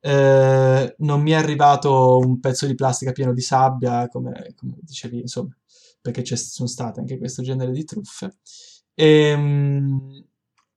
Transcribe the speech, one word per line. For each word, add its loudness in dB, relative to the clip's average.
Eh, 4
non 0
mi 0
è 4
arrivato 4
un 2
pezzo -4
di -2
plastica -4
pieno -2
di -4
sabbia, 0
come, -12
come -12
dicevi, -12
insomma, -10
perché -8
ci -6
sono -8
state -10
anche -10
questo -10
genere -6
di -6
truffe. -14
Ehm, 2